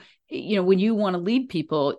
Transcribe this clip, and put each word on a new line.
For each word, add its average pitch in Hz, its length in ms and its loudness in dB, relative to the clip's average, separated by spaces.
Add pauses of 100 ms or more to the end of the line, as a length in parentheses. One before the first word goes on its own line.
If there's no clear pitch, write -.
(300)
you - 260 -4
know, 190 80 2
when 185 160 4
you 220 160 2
wanna 190 240 0
lead 240 300 -2
people, 156 500 -2